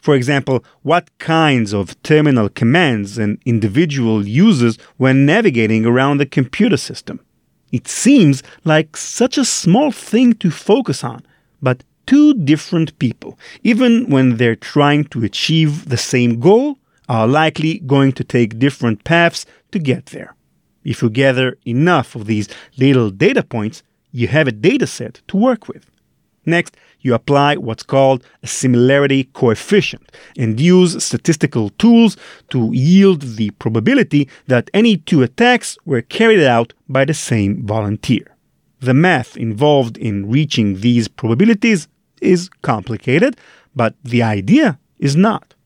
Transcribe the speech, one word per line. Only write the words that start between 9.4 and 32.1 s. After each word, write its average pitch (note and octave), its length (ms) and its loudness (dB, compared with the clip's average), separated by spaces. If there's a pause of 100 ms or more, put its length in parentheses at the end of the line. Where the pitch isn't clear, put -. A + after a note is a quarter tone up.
small B3+ 460 0
thing A#3+ 440 0
to F3+ 160 -2
focus G3+ 540 -2
on, B2 180 -12 (380)
but B2+ 240 -4 (220)
two D4 260 4
different D#3+ 680 -2
people, - 400 -6 (240)
even A#3 460 0
when C3 280 2
they're A2+ 200 0
trying D3 500 0
to A#2 180 -8
achieve D#3 680 -2
the B2 80 -4
same A#2+ 420 -2
goal, A#3 380 2 (300)
are A2+ 180 0
likely D#3 540 0
going C3+ 320 0
to - 120 -8
take A#2 340 -2
different A#2+ 460 -2
paths E3+ 400 0 (280)
to G#3+ 60 -4
get C3 280 -4
there. - 280 -18 (500)
If C3+ 180 -6
you A#2 80 0
gather B2+ 560 0
enough C#3+ 480 0
of A2 100 -12
these G#2+ 240 -4 (300)
little B2+ 320 2
data A2 320 0
points, A2 400 -8 (300)
you A#2 160 -4
have D3+ 200 0
a B2 40 -4
data E3+ 340 0
set - 420 -12
to - 80 -4
work A#3 320 0
with. - 220 -18 (560)
Next, E3+ 300 -2 (240)
you C3 140 -2
apply C#3+ 420 0
what's A2+ 260 -10
called C3+ 420 0 (180)
a - 40 -16
similarity C3+ 800 2 (100)
coefficient - 760 -2 (260)
and A2 220 -4
use F3+ 460 2
statistical B2+ 680 -2
tools A#3 460 4 (320)